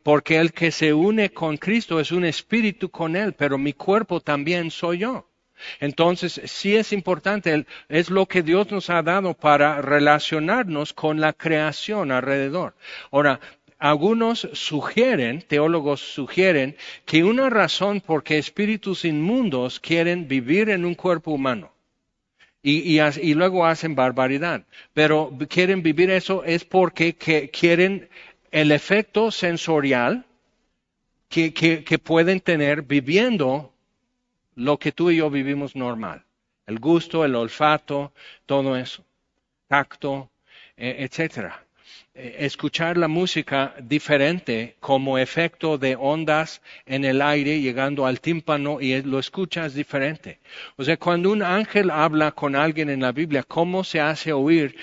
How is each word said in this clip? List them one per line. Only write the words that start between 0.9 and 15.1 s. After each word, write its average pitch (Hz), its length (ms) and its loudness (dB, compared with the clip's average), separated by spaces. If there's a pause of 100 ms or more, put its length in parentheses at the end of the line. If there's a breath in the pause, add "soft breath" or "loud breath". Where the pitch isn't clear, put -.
une 202 380 2
con 156 260 -4
Cristo 185 440 -2
es 147 120 -2
un 180 120 0
espíritu 202 680 -2
con 165 260 -4
Él, 202 160 -2
pero 139 260 -2
mi 143 140 -2
cuerpo 190 480 0
también 160 500 -2
soy 175 280 -4
yo. 220 280 -6 (540 loud breath)
Entonces, 165 640 0
sí 196 320 0
es 214 160 2
importante, 185 600 -2
el, 151 140 0 (220 loud breath)
es 165 220 0
lo 190 160 4
que 180 160 0
Dios 190 280 2
nos 190 200 -4
ha 170 120 2
dado 175 320 0
para 147 460 4
relacionarnos 151 1120 2
con 156 280 -2
la 156 120 2
creación 156 760 -2
alrededor. 139 640 -2 (360 loud breath)
Ahora, 143 300 4 (380 loud breath)
algunos 214 760 2
sugieren, 156 920 -2